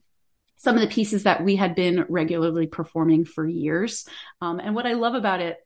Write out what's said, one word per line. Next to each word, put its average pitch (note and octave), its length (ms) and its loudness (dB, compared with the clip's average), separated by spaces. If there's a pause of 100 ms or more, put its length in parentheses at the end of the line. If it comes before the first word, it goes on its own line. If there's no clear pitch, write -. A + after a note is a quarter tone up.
(560)
some B3 180 2
of A#3 60 4
the G#3+ 80 2
pieces G#3 360 0
that F3 200 4
we G3 100 4
had F#3+ 200 2
been F3+ 340 2
regularly E3 580 0
performing D#3+ 580 2
for D#3+ 220 -6
years. E3 640 -2 (320)
Um, F3 180 -4
and G#3 160 -4
what A#3+ 120 -2
I A#3 80 0
love A#3 200 0
about G3+ 260 0
it E3+ 260 -4